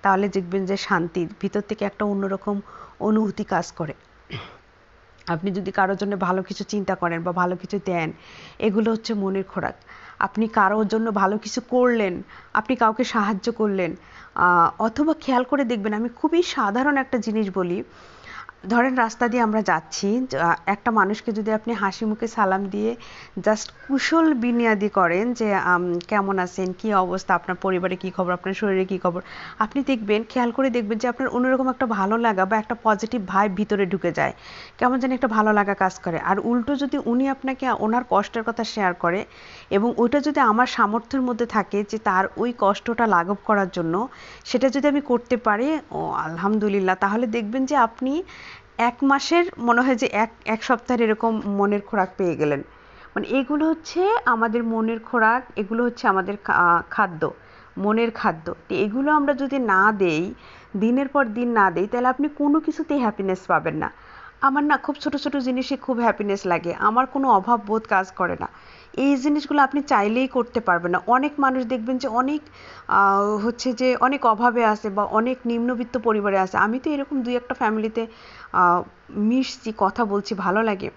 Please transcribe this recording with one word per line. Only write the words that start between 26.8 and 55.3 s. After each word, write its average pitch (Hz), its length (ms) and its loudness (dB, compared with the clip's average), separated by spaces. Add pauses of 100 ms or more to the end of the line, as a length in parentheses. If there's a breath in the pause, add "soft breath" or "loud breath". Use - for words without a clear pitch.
অবস্থা, 185 420 0
আপনার 175 220 -4
পরিবারে 185 400 -2
কী 185 140 -6
খবর, 180 220 -2
আপনার 185 220 -4
শরীরে 190 300 0
কী 190 140 -4
খবর, 180 240 -2 (360 loud breath)
আপনি 214 240 0
দেখবেন, 220 460 0
খেয়াল 240 220 0
করে 262 200 0
দেখবেন 226 280 -2
যে 247 100 -2
আপনার 240 200 -2
অন্যরকম 254 400 2
একটা 254 180 -2
ভালো 208 320 0
লাগা 214 260 2
বা 208 120 0
একটা 214 260 -4
পজিটিভ 214 440 0
ভাইব 196 280 2
ভিতরে 202 320 0
ঢুকে 175 260 -2
যায়, 139 200 -2 (460 loud breath)
কেমন 254 220 2
যেন 262 120 -2
একটা 262 160 0
ভালো 214 240 2
লাগা 202 220 2
কাজ 185 240 0
করে। 165 200 -4
আর 190 220 0
উল্টো 240 360 0
যদি 185 280 -2
উনি 247 240 0
আপনাকে 262 420 -4
ওনার 226 400 0
কষ্টের 208 320 0
কথা 226 220 -4
শেয়ার 190 300 -2
করে 175 300 -2 (460 loud breath)
এবং 208 260 2
ওইটা 240 240 2
যদি 294 200 0
আমার 240 260 4
সামর্থ্যের 226 560 0
মধ্যে 240 240 -2
থাকে 208 420 -2
যে 220 100 -6
তার 190 260 0 (120)
ওই 240 220 -2
কষ্টটা 220 480 2
লাঘব 185 380 2
করার 196 260 2
জন্য, 180 380 -2 (360 loud breath)
সেটা 254 240 2
যদি 277 200 2
আমি 285 120 2
করতে 240 360 0
পারি, 240 420 0 (120)
ও 160 200 -4
আলহামদুলিল্লাহ, 190 880 0
তাহলে 214 260 0
দেখবেন 233 400 -4
যে 294 100 0
আপনি 262 460 0 (560 loud breath)
এক 240 240 0
মাসের, 277 420 2 (140)
মনে 233 220 4
হয় 262 140 4
যে 240 120 0
এক, 220 240 0 (140)
এক 220 200 -4
সপ্তাহের 240 360 0
এরকম 220 460 0
মনের 202 340 2
খোরাক 190 360 -2
পেয়ে 175 200 0
গেলেন। 143 260 0 (520 loud breath)
মানে 208 140 -4
এগুলো 285 400 0
হচ্ছে 330 400 -2 (160)
আমাদের 233 400 2
মনের 226 360 -2
খোরাক, 233 420 2 (140)